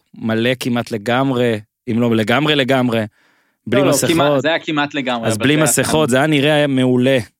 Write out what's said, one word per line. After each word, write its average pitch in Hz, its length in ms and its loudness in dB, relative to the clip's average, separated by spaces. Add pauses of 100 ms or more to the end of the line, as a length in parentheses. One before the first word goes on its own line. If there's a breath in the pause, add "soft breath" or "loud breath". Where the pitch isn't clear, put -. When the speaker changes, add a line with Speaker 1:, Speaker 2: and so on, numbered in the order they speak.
(140)
Speaker 1:
מלא 113 360 -2 (100)
כמעט 120 320 -4
לגמרי, 120 680 -2 (320)
אם 110 80 -2
לא 117 160 2
לגמרי 123 400 0
לגמרי, 127 460 0 (680)
בלי 113 140 2
Speaker 2:
לא, 139 40 4
לא, 151 60 4
Speaker 1:
מסכות. 131 200 0
Speaker 2:
כמעט, 147 300 2
זה 135 60 -2
היה 160 120 0
כמעט 147 340 -4
לגמרי, 123 340 -4
Speaker 1:
אז 110 100 0
Speaker 2:
אבל 107 60 -6
Speaker 1:
בלי 135 100 2
Speaker 2:
זה 151 40 2
היה 156 60 2
Speaker 1:
מסכות, 143 300 0
Speaker 2:
כמעט. 156 160 2
Speaker 1:
זה 123 80 2
היה 143 100 2
נראה 147 400 2
מעולה 127 500 2 (220)